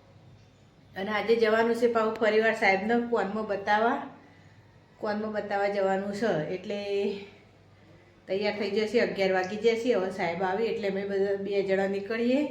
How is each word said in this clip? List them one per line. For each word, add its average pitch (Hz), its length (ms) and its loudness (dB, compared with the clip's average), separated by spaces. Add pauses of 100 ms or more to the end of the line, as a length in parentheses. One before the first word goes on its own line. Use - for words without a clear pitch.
(960)
અને 196 160 -6
આજે 214 240 2
જવાનું 226 400 4
છે 240 180 2
પાછું 220 220 2
ફરીવાર 220 400 4
સાહેબને 220 520 2
કોનમાં 214 400 -2
બતાવવા, 208 540 0 (960)
કોનમાં 214 340 -4
બતાવવા 202 360 -2
જવાનું 196 460 0
છે. 175 400 -2
એટલે 202 260 -8 (1500)
તૈયાર 202 300 -2
થઈ 202 140 -4
જશે, 214 280 2
અગિયાર 190 320 2
વાગી 185 240 0
જશે. 226 380 2
હવે 190 180 0
સાહેબ 180 320 -4
આવી 196 220 0
એટલે 202 240 -2
અમે 196 160 -4
બધા 196 300 0
બે 196 280 -2
જણા 190 240 2
નીકળીએ 226 640 0